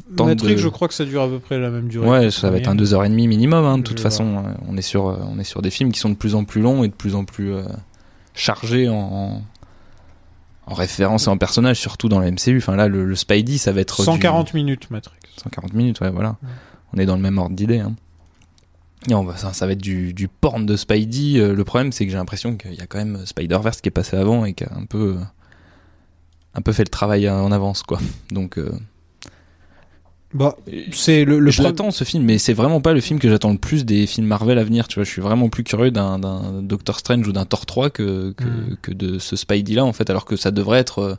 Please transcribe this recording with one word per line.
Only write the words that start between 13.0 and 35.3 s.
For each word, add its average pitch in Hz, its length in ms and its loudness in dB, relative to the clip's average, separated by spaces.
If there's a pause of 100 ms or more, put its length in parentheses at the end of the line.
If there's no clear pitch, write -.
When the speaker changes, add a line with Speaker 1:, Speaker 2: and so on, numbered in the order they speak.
Speaker 1:
le 95 100 -2
Spidey, 110 440 2
ça 101 120 0
va 101 100 2
être - 180 -4
du - 60 4
Speaker 2:
Cent 165 120 2
quarante 165 380 2
minutes, 143 340 -2
Matrix. - 260 -12 (220)
Speaker 1:
Cent - 140 -12
quarante 95 220 -10
minutes, 117 280 0
ouais, 95 80 0
voilà. 95 200 -2 (120)
Speaker 2:
Ouais. 131 80 -14 (440)
Speaker 1:
On - 40 -2
est 95 80 2
dans 92 100 2
le 95 60 0
même 95 160 2
ordre 90 180 -2
d'idée, 110 240 0
hein. 107 140 -6 (1120)
Et 123 60 2
on 98 100 2
va, 87 140 -6
ça, 95 160 -8
ça 92 140 -4
va 95 60 0
être 98 80 -4
du, 92 340 -4
du 98 120 -4
porn 120 380 -2
de 104 100 2
Spidey. 117 640 0
Euh, 101 140 4
le 98 100 0
problème, 127 280 0
c'est 113 140 -2
que 95 60 -4
j'ai 95 60 -4
l'impression 101 380 -6
qu'il 95 180 -12
y 82 80 -14
a 87 60 -14
quand - 100 -10
même 104 280 -6
Spider-Verse 92 560 -2
qui 98 80 0
est - 20 -4
passé 92 260 -2
avant 110 280 2
et 98 80 -4
qui - 100 -8
a - 120 -10
un 101 100 -10
peu, 104 340 -2
euh, 90 40 -6 (1300)
un 98 60 -6
peu 107 100 0
fait 107 120 2
le 92 60 0
travail 101 400 2
en 98 220 2
avance, 98 320 0
quoi. - 160 -4 (320)
Donc, 95 260 -6
euh, 76 140 -6 (1600)
Speaker 2:
Bah, 143 220 0 (120)
Speaker 1:
et - 240 -12
Speaker 2:
c'est 151 320 4
le, 147 160 6
le 147 120 6
Speaker 1:
je - 100 2
Speaker 2:
pro- 139 80 6
Speaker 1:
l'attends, 170 220 -2
ce 147 120 -4
film, 156 220 0
mais 110 140 4
c'est 117 140 2
vraiment 139 280 2
pas 160 120 4
le 147 60 6
film 151 200 -2
que 123 100 4
j'attends 107 220 4
le 101 80 2
plus 151 260 0
des 104 220 4
films 110 200 -2
Marvel 110 300 2
à 113 60 2
venir, 113 240 0
tu - 80 -10
vois. 104 80 0
Je 95 80 -4
suis 90 100 -8
vraiment 113 280 2